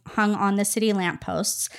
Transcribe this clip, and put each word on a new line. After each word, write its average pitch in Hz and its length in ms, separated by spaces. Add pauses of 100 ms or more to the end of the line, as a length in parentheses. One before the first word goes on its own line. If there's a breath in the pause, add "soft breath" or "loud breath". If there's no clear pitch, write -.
hung 208 260
on 196 220
the 202 100
city 214 260
lampposts, 175 880